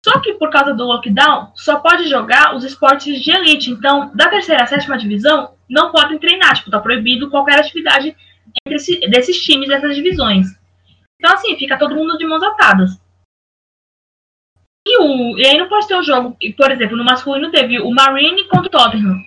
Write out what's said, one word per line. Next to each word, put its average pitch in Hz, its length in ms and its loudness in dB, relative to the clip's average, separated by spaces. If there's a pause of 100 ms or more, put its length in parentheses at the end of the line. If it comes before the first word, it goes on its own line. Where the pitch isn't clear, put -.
Só 539 140 2
que 466 140 -4
por 311 160 -2
causa 277 240 2
do 233 120 -4
lockdown, 240 680 0
só 302 240 -2
pode 339 300 2
jogar 269 460 2
os 247 100 -8
esportes 285 560 0
de 294 100 -2
elite. 320 400 2
Então, 277 420 0
da 330 160 2
terceira 359 340 0
à - 40 0
sétima 277 300 -4
divisão, 220 600 -2 (120)
não 311 220 0
podem 311 260 0
treinar, 339 380 2
tipo, - 160 -8
tá 208 80 -2
proibido 247 500 -2
qualquer 277 300 2
atividade 302 560 -2 (500)
entre 302 100 -6
esse, 349 240 -4 (100)
desses 247 340 0
times, 277 260 0
dessas 277 260 -2
divisões. 240 520 0 (720)
Então, 339 140 4
assim, 392 240 -2
fica 277 200 -4
todo 277 180 -2
mundo 311 220 -4
de 320 80 -6
mãos 320 160 -2
atadas. 370 500 2 (2000)
E, 480 120 2
o, 254 380 0
e 247 80 2
aí 277 120 4
não 359 100 -2
pode 415 200 -2
ter 392 80 -2
o 359 60 0
jogo, 247 400 -2
e, 214 120 -8
por 269 180 2
exemplo, 233 260 -4
no 240 60 -6
masculino 277 480 -2
teve 240 280 0
o 233 120 -4
Marine 277 560 2
contra 370 200 0
o - 20 -6
Tottenham. 220 460 2 (120)